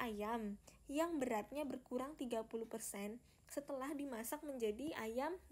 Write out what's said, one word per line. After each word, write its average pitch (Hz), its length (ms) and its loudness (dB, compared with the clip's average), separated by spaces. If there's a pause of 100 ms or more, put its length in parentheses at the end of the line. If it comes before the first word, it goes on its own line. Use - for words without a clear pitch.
ayam 214 560 0 (240)
yang 320 320 4
beratnya 247 480 2
berkurang 262 520 -2
tiga 233 280 0
puluh 226 240 -2
persen 214 480 -2 (320)
setelah 277 480 -2
dimasak 277 480 -2
menjadi 262 560 0
ayam 240 320 2 (200)